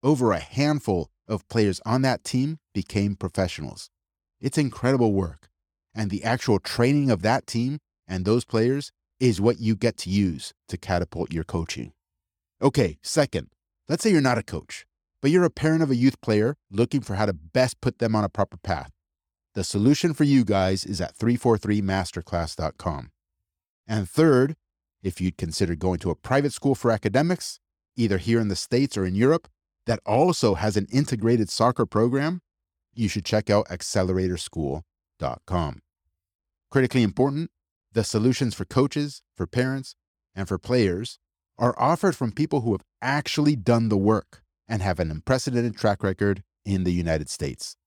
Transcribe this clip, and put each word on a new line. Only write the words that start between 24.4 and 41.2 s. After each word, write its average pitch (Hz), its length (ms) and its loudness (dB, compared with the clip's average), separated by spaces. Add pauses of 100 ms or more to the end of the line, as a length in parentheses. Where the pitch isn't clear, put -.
if 95 160 -6
you'd 90 180 -2
consider 85 380 -2
going 90 240 -2
to 92 100 -4
a 78 60 -2
private 139 380 0
school 139 200 0
for - 160 0
academics, 127 680 -2 (380)
either 101 200 2
here 113 220 2
in 110 80 -2
the 95 80 -2
States 131 420 -2
or 95 80 0
in 92 80 -2
Europe, 131 360 2 (360)
that - 200 0
also 127 500 2
has 107 200 0
an 101 160 0
integrated 117 580 2
soccer 120 360 2
program, 135 560 0 (520)
you 113 140 -2
should 98 160 -4
check 107 260 -2
out 104 220 2
accelerator 92 640 -2
school 78 480 -6 (340)
dot 64 280 -6
com. 80 360 -4 (880)
Critically 127 340 2
important, 139 480 0 (420)
the 113 100 0
solutions 117 500 0
for 95 120 -8
coaches, 143 560 -2 (160)
for 90 100 -6
parents, 131 480 -4 (400)
and 95 120 -6
for 98 100 -4
players 110 600 0 (380)